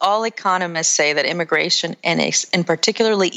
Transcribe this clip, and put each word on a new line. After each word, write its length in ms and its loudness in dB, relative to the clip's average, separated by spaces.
all 240 2
economists 640 -2
say 240 2
that 120 0
immigration, 800 -2
and 160 0
ex-, 320 0
and 140 0
particularly 720 0